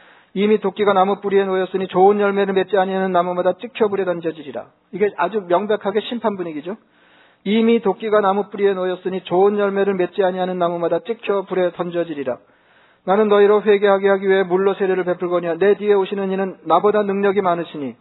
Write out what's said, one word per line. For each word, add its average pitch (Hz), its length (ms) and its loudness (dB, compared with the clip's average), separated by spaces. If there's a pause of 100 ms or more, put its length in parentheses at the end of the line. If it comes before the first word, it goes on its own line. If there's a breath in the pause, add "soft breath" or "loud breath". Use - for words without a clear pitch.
(340 soft breath)
"이미 208 240 2
도끼가 202 340 2
나무 196 280 2
뿌리에 196 240 2
놓였으니 190 440 -2
좋은 190 320 4
열매를 196 340 0
맺지 190 240 0
아니하는 190 340 0
나무마다 180 420 0
찍혀 226 340 -2
불에 196 160 -4
던져지리라." 156 640 -6 (260)
이게 202 240 0
아주 190 320 -2
명백하게 202 600 -2
심판 220 280 -4
분위기죠. 170 400 -8 (680 soft breath)
"이미 226 380 2
도끼가 214 400 -2
나무 196 280 0
뿌리에 202 260 -2
놓였으니 185 500 -6
좋은 196 340 2
열매를 196 360 0
맺지 180 300 -2
아니하는 185 340 -4
나무마다 170 420 -2
찍혀 202 420 -4
불에 185 300 -2
던져지리라. 165 680 -6 (680 soft breath)
나는 208 220 2
너희로 202 340 6
회개하게 202 460 2
하기 196 200 0
위해 190 160 2
물로 190 300 0
세례를 185 300 -2
베풀거니와 175 520 -2
내 196 200 2
뒤에 202 160 0
오시는 196 400 -2
이는 190 320 -4
나보다 196 380 2
능력이 196 400 0
많으시니 170 580 -4